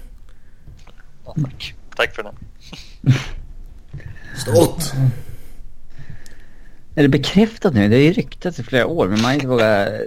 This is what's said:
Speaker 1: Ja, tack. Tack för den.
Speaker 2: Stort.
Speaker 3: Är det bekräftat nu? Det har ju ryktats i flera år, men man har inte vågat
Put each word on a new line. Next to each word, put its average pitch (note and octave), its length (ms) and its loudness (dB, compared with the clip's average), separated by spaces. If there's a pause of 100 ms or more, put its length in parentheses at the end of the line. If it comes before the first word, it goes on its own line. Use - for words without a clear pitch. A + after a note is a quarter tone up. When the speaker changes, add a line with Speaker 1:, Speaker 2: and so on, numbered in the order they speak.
(1200)
Speaker 1:
Ja, - 100 -14 (100)
tack. - 300 -10 (220)
Tack - 180 0
för - 80 -6
den. - 120 -12 (2000)
Speaker 2:
Stort. - 460 4 (2000)
Speaker 3:
Är D3+ 80 4
det C#3+ 60 8
bekräftat F#3 680 4
nu? G2+ 140 6
Det A2+ 80 6
har C3+ 60 8
ju D#3+ 100 8
ryktats - 460 -4
i B2 40 -4
flera B2 240 2
år, D3+ 220 2
men G#2 120 0
man A2+ 40 4
har B2+ 80 4
inte C#3+ 140 0
vågat A2 420 4 (180)